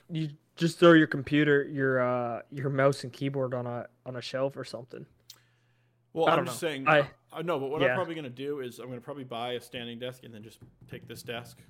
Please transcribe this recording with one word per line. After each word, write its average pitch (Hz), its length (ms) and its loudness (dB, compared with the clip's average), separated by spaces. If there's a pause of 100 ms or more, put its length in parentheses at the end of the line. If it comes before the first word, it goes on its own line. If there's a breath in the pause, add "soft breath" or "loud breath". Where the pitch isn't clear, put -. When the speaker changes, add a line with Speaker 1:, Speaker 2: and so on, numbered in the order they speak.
Speaker 1:
you 160 200 -4 (260)
just 165 240 0
throw 170 140 12
your 160 160 10
computer, 147 560 2
your, 135 360 0
uh, 123 420 -2 (100)
your 139 180 -6
mouse 135 320 2
and 123 100 -10
keyboard 139 420 -4
on 123 120 -4
a, 120 220 -8 (180)
on 127 100 -10
a 123 60 -10
shelf 135 340 -4
or 131 80 -10
something. - 400 -14 (1120 soft breath)
Speaker 2:
Well, 160 120 0
Speaker 1:
I 165 60 6
Speaker 2:
I'm 160 80 4
Speaker 1:
don't 131 60 0
Speaker 2:
just 123 160 -8
Speaker 1:
know. 170 60 -2
Speaker 2:
saying, 135 200 -4
Speaker 1:
I 156 100 8
Speaker 2:
I, 143 120 2 (220)
I 156 100 -10
know, 165 160 -2
but 135 120 -4
what 147 100 -2
I'm 139 80 4
Speaker 1:
Yeah. 123 60 0
Speaker 2:
probably 170 200 -4
gonna 151 140 -10
do 135 320 -8
is 120 180 -10
I'm 117 100 -14
gonna 123 120 -12
probably 143 240 -12
buy 123 280 -6
a 120 100 -4
standing 120 360 -12
desk 127 260 -12
and 113 100 -18
then 107 80 -16
just 110 160 -20 (320)
take - 180 -16
this 113 140 -14
desk, 120 360 -10 (120)